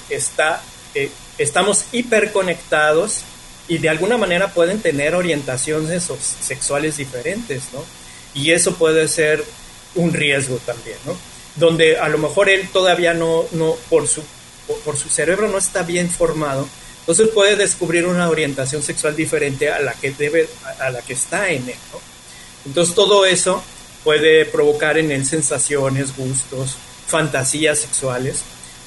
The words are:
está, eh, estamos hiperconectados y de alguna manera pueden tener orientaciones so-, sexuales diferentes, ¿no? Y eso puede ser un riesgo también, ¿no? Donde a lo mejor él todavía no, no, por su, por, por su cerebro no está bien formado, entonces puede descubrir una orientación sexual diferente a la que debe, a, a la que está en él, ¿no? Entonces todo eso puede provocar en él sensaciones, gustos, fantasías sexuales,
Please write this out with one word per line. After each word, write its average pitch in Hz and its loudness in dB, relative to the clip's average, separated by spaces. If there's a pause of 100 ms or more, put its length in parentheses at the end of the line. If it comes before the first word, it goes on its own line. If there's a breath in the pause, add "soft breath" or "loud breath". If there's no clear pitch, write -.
(100)
está, 151 -2 (360)
eh, 139 -2 (260)
estamos 185 0
hiperconectados 190 0 (480)
y 165 0
de 151 0
alguna 180 2
manera 185 2
pueden 175 2
tener 151 0
orientaciones 156 -2
so-, 135 -6 (220)
sexuales 143 -2
diferentes, 139 -6
¿no? 143 -12 (500 loud breath)
Y 143 0
eso 175 2
puede 160 4
ser 151 0 (500)
un 170 2
riesgo 139 0 (100)
también, 117 -10 (100)
¿no? 170 -6 (420)
Donde 165 4
a 165 0
lo 151 0
mejor 165 2
él 190 2
todavía 175 2
no, 165 0
no, 160 0 (140)
por 160 4
su, - -4 (440)
por, 147 -6
por 147 -6
su - -6
cerebro 185 0
no 196 -2
está 190 -2
bien 175 -2
formado, 151 -2 (320 loud breath)
entonces 190 4
puede 208 4
descubrir 175 0
una 175 2
orientación 143 -2
sexual 156 -4
diferente 147 0
a 160 -2
la 127 -2
que 135 -4
debe, 151 0 (160)
a, 135 -6
a 131 0
la 120 -6
que 127 -10
está 185 -2
en 127 -2
él, 117 -10 (180)
¿no? - -14 (680 loud breath)
Entonces 165 0
todo 202 6
eso 185 2 (420)
puede 156 6
provocar 151 2
en 160 2
él 135 -2
sensaciones, 139 -2
gustos, 131 -6 (300)
fantasías 151 0
sexuales, 131 -4 (440 loud breath)